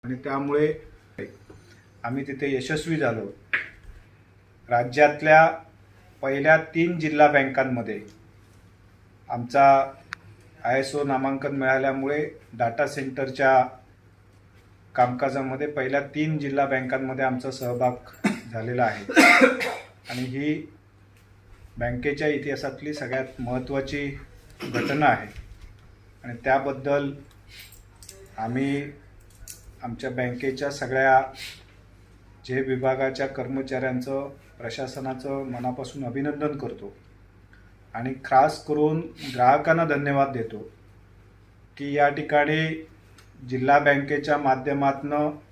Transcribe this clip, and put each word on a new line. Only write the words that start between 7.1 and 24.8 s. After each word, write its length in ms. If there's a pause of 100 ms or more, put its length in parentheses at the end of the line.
बँकांमध्ये 720 (1300)
आमचा 360 (1000)
आयएसओ 380
नामांकन 520
मिळाल्यामुळे 680 (300)
डेटा 340
सेंटरच्या 760 (1300)
कामकाजामध्ये 720
पहिल्या 340 (140)
तीन 220
जिल्हा 280
बँकांमध्ये 600
आमचा 260
सहभाग 800 (240)
झालेला 300
आहे. 200 (1080)
आणि 120
ही 400 (1160)
बँकेच्या 500
इतिहासातली 680
सगळ्यात 480
महत्त्वाची 640 (580)
घटना 420